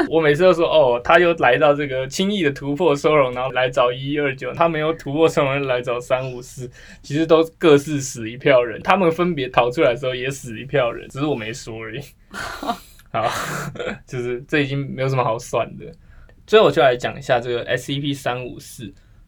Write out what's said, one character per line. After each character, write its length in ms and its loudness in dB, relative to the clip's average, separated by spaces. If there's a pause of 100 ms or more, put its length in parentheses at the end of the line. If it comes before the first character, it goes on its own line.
我 140 2
每 140 6
次 80 2
都 100 8
说 160 2
：“哦， 340 4
他 140 4
又 200 4
来 200 4
到 160 4
这 140 -2
个 200 -4
轻 240 -2
易 120 -2
的 80 2
突 240 -6
破 200 2
收 200 2
容， 180 4
然 100 -4
后 100 -4
来 140 2
找 240 2
一 200 -6
一 80 -2
二 160 0
九， 180 -8
他 160 2
没 80 -4
有 160 -2
突 180 -10
破 160 4
收 160 2
容， 220 -2
来 160 -2
找 180 -4
三 320 -2
五 80 -12
四。” 300 -14 (320)
其 140 -8
实 100 0
都 180 4 (140)
各 180 6
自 240 0
死 300 -10
一 80 -14
票 260 4
人。 200 -8
他 120 2
们 160 2
分 220 -2
别 160 -4
逃 220 2
出 100 -2
来 120 4
的 40 -4
时 80 -8
候 80 -4
也 160 -6
死 300 -12
一 40 -12
票 280 0
人， 180 -12
只 100 -12
是 60 -2
我 80 0
没 180 -8
说 300 -12
而 160 -12
已。 40 -10 (120)
<laughs> 960 -12
好， 180 -2 (380)
<laughs> 400 -10
就 160 -8
是 260 -6
这 120 0
已 80 0
经 100 -4 (160)
没 80 -6
有 80 0
什 60 -2
么 80 0
好 160 -2
算 360 -4
的。 160 -16 (540)
最 140 6
后 80 6
我 40 4
就 120 4
来 120 6
讲 220 -6
一 40 -16
下 180 2
这 120 -8
个 120 -4
S 240 -4
C 120 -4
P 140 -4
三 320 -6
五 140 -14
四， 340 -16 (340)